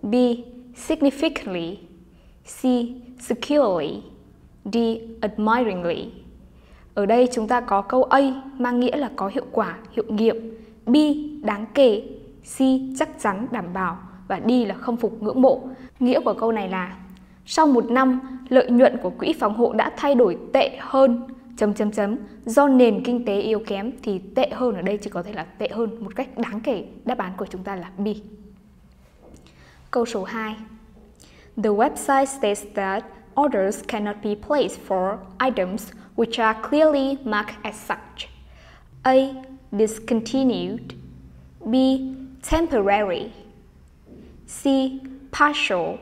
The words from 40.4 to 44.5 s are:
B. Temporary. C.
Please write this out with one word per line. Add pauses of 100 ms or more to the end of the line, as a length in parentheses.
B. (760)
Temporary. (1160)
C. (680)